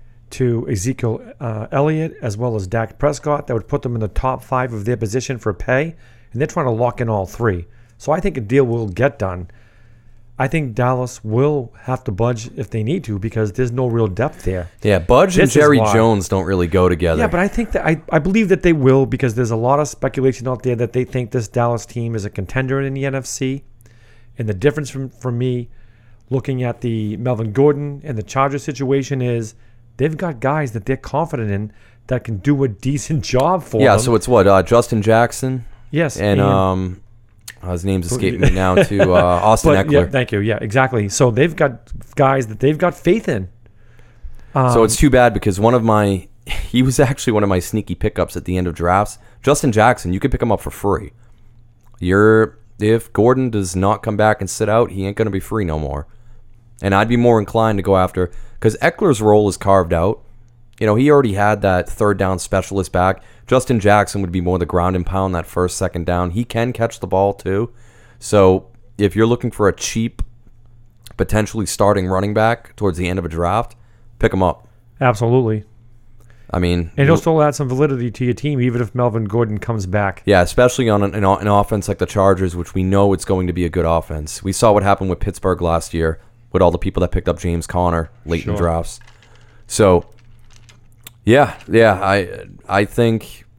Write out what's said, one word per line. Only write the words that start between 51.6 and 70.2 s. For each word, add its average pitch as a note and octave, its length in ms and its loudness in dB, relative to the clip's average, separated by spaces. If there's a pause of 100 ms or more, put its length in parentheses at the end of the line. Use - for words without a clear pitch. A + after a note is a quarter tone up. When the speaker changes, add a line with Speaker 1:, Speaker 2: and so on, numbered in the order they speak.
Speaker 2:
You're, G#2+ 580 4 (220)
if G#2+ 340 0
Gordon B2+ 360 2
does G2 260 -4
not G2 280 0
come G#2+ 140 -4
back G#2+ 240 2
and F#2+ 80 -8
sit - 180 -4
out, A2 240 2
he F#2+ 140 -8
ain't G2+ 100 -6
gonna A2 140 -2
be F#2+ 100 -4
free G#2+ 240 -4
no D#2 160 -4
more. C#2+ 280 -8 (760)
And G2 120 0
I'd G#2 140 2
be A#2+ 80 0
more A#2+ 240 4
inclined A2 380 0
to F#2+ 60 -2
go G2 120 2
after, F#2 340 0 (300)
'cause A2 220 0
Eckler's D#3 400 2
role G#2+ 260 6
is F#2 80 0
carved F#2+ 380 2
out. F2 280 0 (580)
You A2+ 80 0
know, G#2+ 80 4
he C3 140 4
already C#3 240 4
had G#2 280 0
that F#2 260 2
third G#2 300 0
down F#2 220 0
specialist F#2+ 520 -4
back. F#2 300 0 (240)
Justin B2+ 340 2
Jackson G2+ 420 2
would F2+ 100 -4
be F2+ 100 -2
more F2+ 160 0
the F2 80 -2
ground F2+ 300 0
and F2+ 100 -2
pound, F#2+ 300 -2
that E2 100 -4
first, F2+ 320 -2
second F2 280 -4
down. F2 260 -2
He A2+ 120 -2
can A#2+ 300 -4
catch A2+ 260 -4
the - 80 -8
ball, G2 260 0
too. G2+ 360 -4 (500)
So F#2+ 480 4 (300)
if G2+ 180 0
you're A2+ 120 4
looking A#2+ 240 -2
for G#2 180 0
a F2 40 2
cheap, - 480 -6 (960)